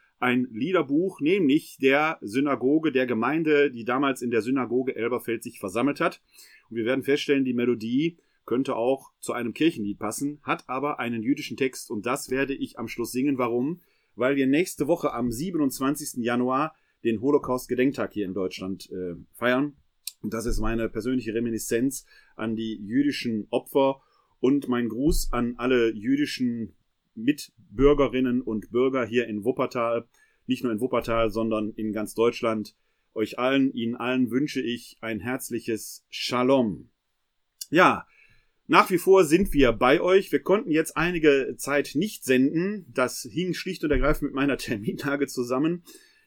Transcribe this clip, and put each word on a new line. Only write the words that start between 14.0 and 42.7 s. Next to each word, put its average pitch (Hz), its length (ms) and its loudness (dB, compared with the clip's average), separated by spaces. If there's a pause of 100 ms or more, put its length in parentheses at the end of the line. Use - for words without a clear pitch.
Weil 127 200 0
wir 135 120 2
nächste 147 380 0
Woche 151 280 0
am 120 180 -2
siebenundzwanzigsten 139 920 -2
Januar 127 540 0 (300)
den 113 160 0
Holocaust-Gedenktag 127 880 0
hier 104 140 -4
in 92 80 -6
Deutschland, 95 580 -6
äh, 92 240 -8 (160)
feiern. 131 460 -2 (440)
Und 107 120 -6
das 113 120 -6
ist 110 140 0
meine 113 300 0
persönliche 113 440 -2
Reminiszenz 117 720 -2 (300)
an 110 220 -4
die 110 260 -6
jüdischen 120 640 -2
Opfer 135 520 0 (400)
und 135 260 2
mein 120 220 0
Gruß 135 420 0
an 120 240 0
alle 120 380 2
jüdischen 120 800 -2 (420)
Mitbürgerinnen 127 1300 0
und 110 300 -6
Bürger 127 340 0
hier 117 220 0
in 104 180 -6
Wuppertal, 117 600 -2 (420)
nicht 127 180 -2
nur 120 80 0
in 107 80 -4
Wuppertal, 117 480 0
sondern 110 480 -2
in 110 160 -4
ganz 107 200 -6
Deutschland. 113 600 0 (380)
Euch 110 260 -4
allen, 131 340 2
Ihnen 120 220 -4
allen 123 360 0
wünsche 135 280 -2
ich 120 400 -6
ein 110 220 -6
herzliches 117 880 -6
Shalom. 123 800 0 (800)
Ja, 147 360 4 (600)
nach 190 240 6
wie 180 80 2
vor 185 280 8
sind 175 260 4
wir 131 220 6
bei 127 260 4
euch. 190 320 2
Wir 190 80 2
konnten 190 320 0
jetzt 156 240 0
einige 151 600 4
Zeit 139 380 -2
nicht 196 280 -2
senden. 160 680 2